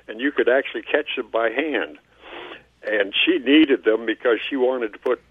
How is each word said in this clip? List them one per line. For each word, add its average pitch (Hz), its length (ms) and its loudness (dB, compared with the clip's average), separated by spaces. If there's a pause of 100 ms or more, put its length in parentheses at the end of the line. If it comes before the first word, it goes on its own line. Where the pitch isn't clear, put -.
and 110 120 -10
you 143 100 -2
could 120 180 0
actually 143 340 0
catch - 340 -2
them 117 140 -8
by 113 200 0
hand. 113 480 -4 (880)
And 101 260 0 (120)
she 175 140 2
needed 139 460 4
them 110 220 2
because 113 320 0 (100)
she 143 80 -6
wanted 123 360 0
to - 60 -18
put, 127 220 -2 (100)